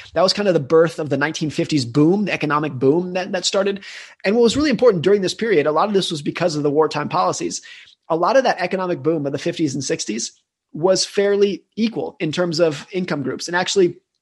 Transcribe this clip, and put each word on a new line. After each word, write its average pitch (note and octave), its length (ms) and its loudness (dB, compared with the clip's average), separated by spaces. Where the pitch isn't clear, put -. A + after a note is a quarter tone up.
That D#3+ 100 2
was F#3 100 2
kind G#3 160 -2
of F3+ 40 4
the D#3+ 60 2
birth D#3+ 400 2
of D#3 100 -6
the C3+ 80 0
nineteen D3+ 320 -2
fifties D3+ 360 -2
boom, D#3 400 2
the - 80 -2
economic D3+ 400 -2
boom D3+ 400 2
that, F#3 180 -4
that F#3 140 -4
started. G3 380 -2
And G3+ 100 2
what A#3+ 80 6
was A#3 140 2
really D4+ 120 0
important G3+ 340 4
during G3 180 4
this F3+ 120 -2
period, F3 340 2
a D3+ 60 2
lot E3 160 2
of G#3 40 -2
this F#3+ 180 0
was D#3 100 -6
because D#3+ 340 -2
of D3 80 -2
the D3 80 0
wartime D3+ 380 0
policies. F3+ 520 -2
A E3 60 0
lot F3 200 2
of C4 80 4
that G3+ 160 0
economic F3+ 440 -4
boom D#3 220 0
of C#3 60 -4
the C#3+ 60 -4
fifties E3 360 -2
and C#3 100 -6
sixties - 500 -6
was F#3 320 2
fairly G3+ 580 0
equal A3 420 -4
in D#3 140 -2
terms F3 260 -2
of D#3 320 0
income F3 320 -4
groups. - 240 -8
And E3+ 80 -4
actually, F3+ 420 2